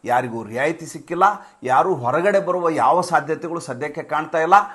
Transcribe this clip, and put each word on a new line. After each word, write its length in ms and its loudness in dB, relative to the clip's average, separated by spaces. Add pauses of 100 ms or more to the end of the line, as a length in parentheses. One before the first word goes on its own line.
ಯಾರಿಗೂ 400 -2
ರಿಯಾಯಿತಿ 420 -4
ಸಿಕ್ಕಿಲ್ಲ, 380 -2 (380)
ಯಾರೂ 320 2
ಹೊರಗಡೆ 460 2
ಬರುವ 280 -2
ಯಾವ 320 2
ಸಾಧ್ಯತೆಗಳು 600 -2
ಸದ್ಯಕ್ಕೆ 420 -10
ಕಾಣ್ತಾ 360 -4
ಇಲ್ಲ. 160 4 (200)